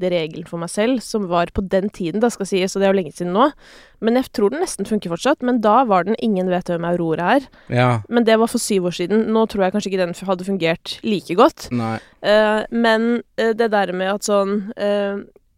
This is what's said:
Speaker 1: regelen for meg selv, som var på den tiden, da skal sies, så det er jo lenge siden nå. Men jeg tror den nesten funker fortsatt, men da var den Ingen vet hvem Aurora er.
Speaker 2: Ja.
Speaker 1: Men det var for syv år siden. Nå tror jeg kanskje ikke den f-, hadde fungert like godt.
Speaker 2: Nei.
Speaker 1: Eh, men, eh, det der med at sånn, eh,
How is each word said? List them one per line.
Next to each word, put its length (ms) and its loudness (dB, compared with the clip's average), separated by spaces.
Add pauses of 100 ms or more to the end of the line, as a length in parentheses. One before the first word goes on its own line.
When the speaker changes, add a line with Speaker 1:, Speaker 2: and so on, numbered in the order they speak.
(120)
Speaker 1:
regelen 340 -4
for 120 -12
meg 120 -8
selv, 320 0
som 240 -4
var 200 0
på 220 -4
den 220 0
tiden, 300 -4
da 80 4
skal 180 -4
sies, 260 -2
så 60 -4
det 80 2
er 60 4
jo 100 2
lenge 100 -8
siden 200 -6
nå. 200 4 (480)
Men 140 2
jeg 180 0
tror 180 2
den 100 -4
nesten 260 -4
funker 240 -4
fortsatt, 320 -2
men 180 0
da 240 4
var 200 2
den 180 0
Ingen 260 0
vet 180 -2
hvem 180 -4
Aurora 500 0
er. 140 0 (200)
Speaker 2:
Ja. 400 2
Speaker 1:
Men 140 2
det 160 4
var 80 4
for 120 -2
syv 260 0
år 100 -2
siden. 320 0
Nå 220 2
tror 160 0
jeg 80 0
kanskje 200 -2
ikke 140 2
den 40 -4
f-, 140 -10
hadde 200 -2
fungert 580 -2
like 320 -2
godt. 380 4
Speaker 2:
Nei. 260 -2 (240)
Speaker 1:
Eh, 480 2
men, 520 2 (140)
eh, 160 2
det 200 0
der 200 2
med 220 -2
at 60 -6
sånn, 560 0
eh, 400 -2 (420)